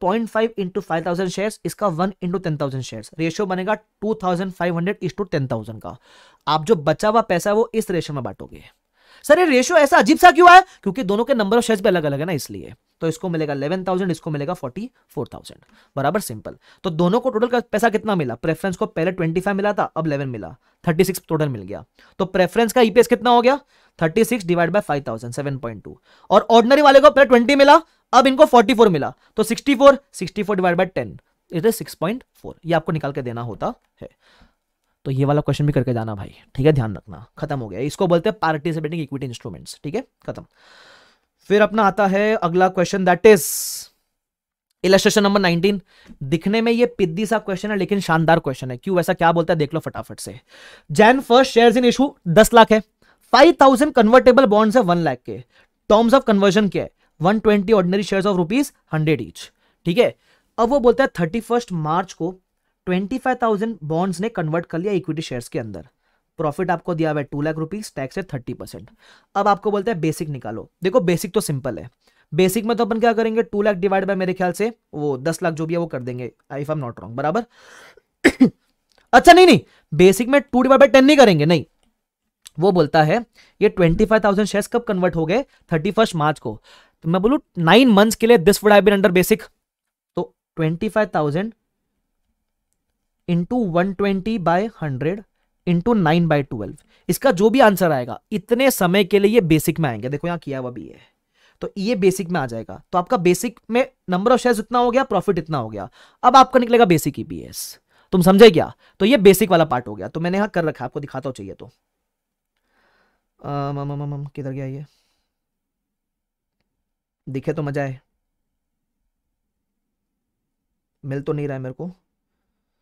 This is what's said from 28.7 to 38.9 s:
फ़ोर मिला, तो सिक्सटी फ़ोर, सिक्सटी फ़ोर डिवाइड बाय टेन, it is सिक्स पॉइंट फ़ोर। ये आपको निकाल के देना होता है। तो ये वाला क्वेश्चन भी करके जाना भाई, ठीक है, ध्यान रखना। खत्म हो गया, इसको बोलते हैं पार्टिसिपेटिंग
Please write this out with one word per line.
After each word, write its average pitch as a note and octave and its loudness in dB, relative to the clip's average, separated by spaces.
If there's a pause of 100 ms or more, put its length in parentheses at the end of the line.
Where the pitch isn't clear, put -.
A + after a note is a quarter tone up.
फ़ोर A3 4
मिला, C#3 -2 (240)
तो A3 0
सिक्सटी A#3 -2
फ़ोर, C4+ 6 (140)
सिक्सटी G3 -8
फ़ोर G3+ -4
डिवाइड F3+ 0
बाय F#3 0
टेन, A2+ -10 (340)
it E3+ -2
is A3+ 2
सिक्स - -14
पॉइंट A3 -6 (120)
फ़ोर। - -18 (120)
ये E3 -2
आपको D#3+ -2
निकाल D3 -6
के C#3+ -8
देना A#2+ -10
होता A#2+ -8 (280)
है। - -18 (1000)
तो C#3 -6
ये C#3 -2
वाला D3 0
क्वेश्चन D3 -2
भी D3 4
करके B2+ 2
जाना A2 -6
भाई, - -14 (200)
ठीक C3 -2
है, D#3 6
ध्यान A2+ -2
रखना। E2+ -20 (120)
खत्म C#3+ -8
हो A#2 -10
गया, F#2+ -12
इसको D3 -4
बोलते E3+ 0
हैं G#3+ -6
पार्टिसिपेटिंग D#3+ -4